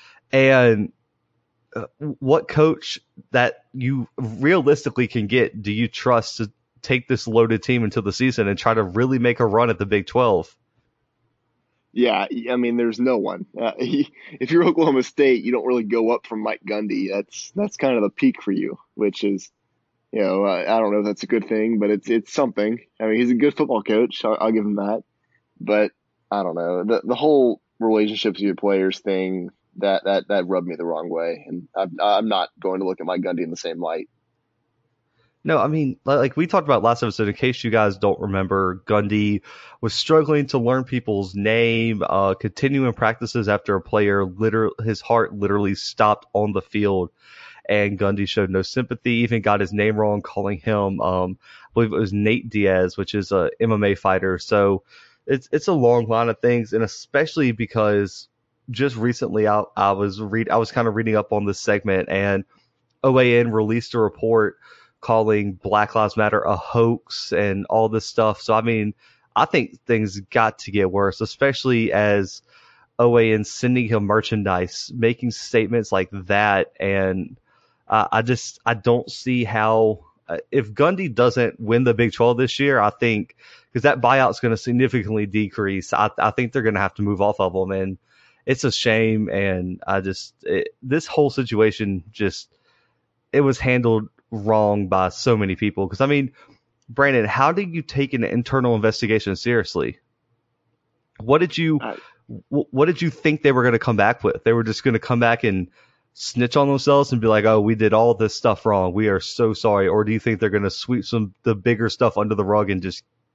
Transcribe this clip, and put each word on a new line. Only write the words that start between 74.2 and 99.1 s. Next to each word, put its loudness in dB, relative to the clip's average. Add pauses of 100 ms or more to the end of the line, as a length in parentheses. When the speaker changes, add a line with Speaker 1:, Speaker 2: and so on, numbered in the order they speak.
Speaker 1:
making 0
statements -2
like 0
that. 0
And, -2 (500)
uh, 2
I 0
just, -4
I 0
don't 0
see -4
how, 2 (260)
uh, -6 (120)
if -2
Gundy 0
doesn't 0
win 2
the 4
Big 0
twelve 2
this -2
year, 2
I 4
think, -2 (340)
'cause -2
that 2
buyout's 2
gonna 0
significantly -2
decrease, -4
I, 2
I 2
think -4
they're -2
gonna 0
have -2
to -6
move -2
off 2
of 0
him. -2
And -4 (480)
it's -2
a 0
shame. 0
And -4
I 0
just, -8 (100)
it, -4
this -4
whole 2
situation 0
just, -6 (800)
it 4
was 2
handled 2 (220)
wrong 2
by 2
so 0
many 0
people. -2
'Cause, -6
I 2
mean, 0 (540)
Brandon, 2
how 2
do -2
you -6
take -4
an 0
internal 0
investigation 0